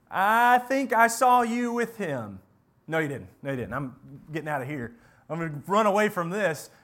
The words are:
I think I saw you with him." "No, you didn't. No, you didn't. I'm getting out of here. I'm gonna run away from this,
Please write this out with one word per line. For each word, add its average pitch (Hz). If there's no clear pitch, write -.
I 233
think 262
I 226
saw 247
you 240
with 233
him." 120
"No, 160
you 156
didn't. 110
No, 139
you 135
didn't. 110
I'm 139
getting 151
out 143
of 120
here. 131
I'm 156
gonna 160
run 208
away 208
from 175
this, 180